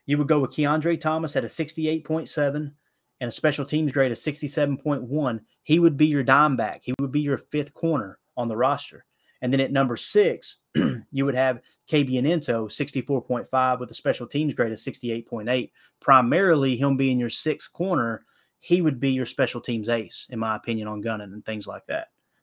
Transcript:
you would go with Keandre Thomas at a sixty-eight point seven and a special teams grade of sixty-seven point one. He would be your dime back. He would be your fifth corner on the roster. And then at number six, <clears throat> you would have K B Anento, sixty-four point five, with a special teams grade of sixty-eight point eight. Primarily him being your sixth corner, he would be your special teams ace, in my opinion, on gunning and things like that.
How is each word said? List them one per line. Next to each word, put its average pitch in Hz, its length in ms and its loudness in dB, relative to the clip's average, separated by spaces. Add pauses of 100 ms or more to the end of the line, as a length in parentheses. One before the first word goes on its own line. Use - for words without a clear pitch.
you 143 120 0
would 143 100 0
go 151 120 4
with 135 120 -2
Keandre 151 480 0
Thomas 156 360 -2
at 123 100 -2
a 110 40 -6
sixty-eight 156 560 -4
point 160 220 -4
seven 147 460 -4 (480)
and 123 60 -4
a 113 40 -6
special 147 340 0
teams 151 260 0
grade 135 200 2
of 110 60 -4
sixty-seven 147 600 -2
point 139 260 -2
one. 123 380 -2 (220)
He 160 160 4
would 160 180 6
be 156 100 4
your 143 160 2
dime 139 320 4
back. 107 280 -4
He 127 160 -4
would 139 120 -2
be 147 100 0
your 143 160 0
fifth - 360 -6
corner 127 460 -2 (180)
on 120 100 -2
the 113 100 -4
roster. 135 480 -2 (360)
And 127 120 0
then 135 80 4
at 135 100 0
number 135 240 2
six, - 640 0 (100)
<clears throat> 135 440 -2
you 139 140 0
would 127 100 0
have 127 260 2 (260)
K 147 160 4
B 127 120 -2
Anento, 127 540 0
sixty-four 135 520 -4
point 120 260 -4
five, 127 320 0
with 120 120 -10
a - 20 -14
special 127 340 -2
teams 147 260 -2
grade 117 200 0
of 107 60 -8
sixty-eight 117 480 -6
point 110 200 -8
eight. 127 240 -2 (300)
Primarily 139 760 4
him 135 220 2
being 131 200 2
your 120 120 -2
sixth - 420 -4
corner, 131 540 -2 (340)
he 180 220 2
would 139 180 2
be 135 120 2
your 131 140 0
special 123 360 -2
teams 113 260 -4
ace, 117 420 -2
in 113 100 -6
my 110 180 -2
opinion, 107 320 -4
on 104 100 -6
gunning 104 320 -6
and 104 140 -14
things 107 220 -8
like 98 200 -12
that. - 220 -6 (340)